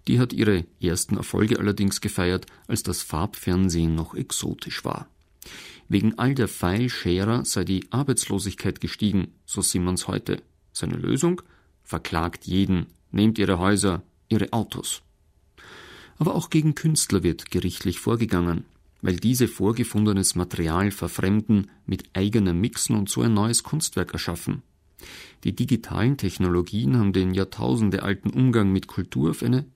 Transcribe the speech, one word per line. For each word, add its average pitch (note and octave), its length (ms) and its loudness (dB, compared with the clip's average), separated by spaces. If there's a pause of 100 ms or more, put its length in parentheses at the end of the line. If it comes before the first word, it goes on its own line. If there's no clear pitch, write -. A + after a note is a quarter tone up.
Die A#2+ 120 4
hat B2 120 2
ihre G#2 340 2 (140)
ersten F2+ 360 0
Erfolge G2+ 420 2
allerdings G2 420 0
gefeiert, F2+ 460 -2 (200)
als G2+ 160 -2
das - 200 -4
Farbfernsehen E2+ 920 0
noch D#2+ 200 -4
exotisch - 680 -6
war. - 240 -6 (800)
Wegen G#2 300 2
all B2+ 160 2
der A#2+ 140 0
File-Sharer G2+ 960 0
sei F#2 200 -2
die F#2 260 -2
Arbeitslosigkeit G#2 920 -2
gestiegen, F#2+ 480 0 (180)
so - 160 -4
Simmons F2+ 440 0
heute. G2 360 -2 (300)
Seine F2 240 -4
Lösung? C3 440 0 (420)
Verklagt - 640 -4
jeden, F#2 400 2 (240)
nehmt A2 280 4
ihre F#2+ 200 2
Häuser, F#2+ 440 2 (260)
ihre G#2 240 0
Autos. - 500 -4 (1160)
Aber D#3+ 180 0
auch E3 140 -4
gegen D#3 240 2
Künstler B2 500 2
wird - 260 -2
gerichtlich F2+ 480 -2
vorgegangen, F2+ 680 0 (360)
weil F#2 160 0
diese A#2 320 2
vorgefundenes G#2+ 880 0
Material F2 560 0
verfremden, G2+ 800 0 (140)
mit - 300 -6
eigenem F#2+ 460 2
mixen - 360 -2
und G2 120 -2
so - 140 -2
ein A#2 120 2
neues G#2+ 300 0
Kunstwerk - 480 -4
erschaffen. - 500 -6 (800)
Die G#2+ 140 -2
digitalen A#2 600 0
Technologien F#2+ 800 0
haben G2+ 160 4
den F#2 220 2
jahrtausendealten G2+ 960 0
Umgang A#2 420 4
mit F#2+ 140 0
Kultur - 440 -2
auf - 120 -4
eine B2 340 2